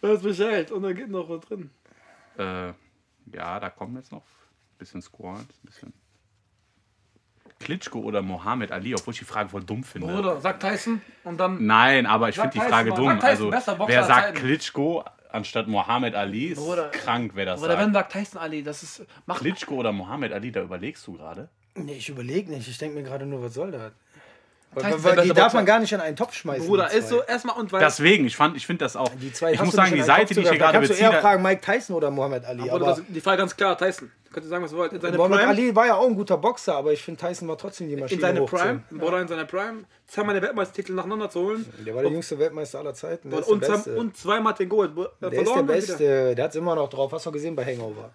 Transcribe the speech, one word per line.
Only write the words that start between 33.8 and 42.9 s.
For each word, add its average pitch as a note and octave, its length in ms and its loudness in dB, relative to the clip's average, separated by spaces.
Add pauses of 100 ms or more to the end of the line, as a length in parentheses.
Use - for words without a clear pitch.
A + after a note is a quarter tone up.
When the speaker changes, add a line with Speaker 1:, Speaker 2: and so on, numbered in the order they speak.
Speaker 1:
Kannst D#3+ 140 -10
du D#3 40 -14
sagen, F3 140 -4
was D3+ 80 -8
du D#3 60 -8
wollt. E3+ 160 -2
In F3+ 80 -10
seine F3 160 -2
Speaker 3:
Muhammad F#3+ 220 6
Speaker 1:
Prime, A#3+ 120 4
Speaker 3:
Ali A#3 240 2
war A#3 120 6
ja A3 80 6
auch A3+ 120 4
ein A3+ 80 2
guter F#3+ 220 0
Boxer, G3+ 400 0
aber D3 160 2
ich C#3+ 100 -4
find, E3 160 -12
Tyson F3 300 -6
war D#3 80 -6
trotzdem F#3 320 -12
die C#3+ 80 -4
Maschine C3+ 180 -4
Speaker 1:
in E3+ 60 -2
seine F3 180 2
Speaker 3:
hoch C3+ 100 2
zehn. F3+ 100 0
Speaker 1:
Prime, E3+ 320 0
Bruder, F3 300 -2
in F3 60 -4
seiner D#3+ 160 -6
Prime, G#3 400 -6 (240)
zweimal G#3 280 -2
den F3+ 80 0
Weltmeistertitel G3+ 500 -4
nacheinander G3 360 -4
zu F3 120 -4
holen. A3 240 -2 (200)
Speaker 3:
Der A2 80 -8
war B2 100 -2
der C#3+ 40 2
Speaker 1:
Und D3 60 0
Speaker 3:
jüngste E3 260 -6
Weltmeister D3+ 400 -4
aller C#3+ 140 -10